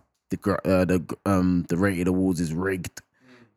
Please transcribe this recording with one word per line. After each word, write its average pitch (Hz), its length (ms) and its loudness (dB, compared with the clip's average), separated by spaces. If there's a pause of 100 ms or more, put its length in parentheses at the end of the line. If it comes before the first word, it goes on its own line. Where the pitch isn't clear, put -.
(280)
the 92 80 -6
gr-, 98 200 -2 (100)
uh, 92 180 4
the 90 140 2
gr-, 76 160 -6 (100)
um, 90 460 2
the 85 80 0
Rated 92 300 0
Awards 92 320 0
is 82 120 -2
rigged. 90 480 -6 (560)